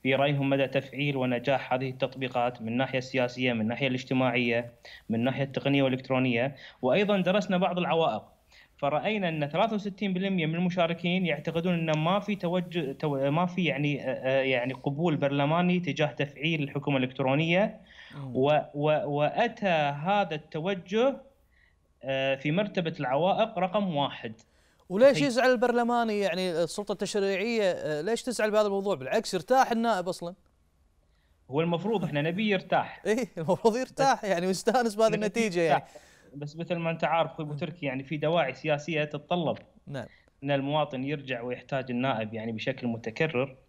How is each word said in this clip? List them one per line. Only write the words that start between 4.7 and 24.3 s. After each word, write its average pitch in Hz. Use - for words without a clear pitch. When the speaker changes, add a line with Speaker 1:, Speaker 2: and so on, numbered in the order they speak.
Speaker 1:
من 113
الناحية 131
التقنية 139
والإلكترونية، 127
وأيضًا 190
درسنا 185
بعض 180
العوائق. 160
فرأينا 175
أن 151
ثلاثة 208
وستين 202
بالمية 185
من 160
المشاركين 175
يعتقدون 165
أن 160
ما 180
في 202
توجه، 170
تو-، 139
ما 170
في 175
يعني، 143
آه، 127
آه، 131
يعني 131
قبول 156
برلماني 156
تجاه 143
تفعيل 147
الحكومة 139
الإلكترونية. 143
Speaker 2:
مم. 131
Speaker 1:
و-، 143
و-، 147
وأتى 151
هذا 190
التوجه، 196
آه، 135
في 147
مرتبة 180
العوائق 175
رقم 185
واحد. 127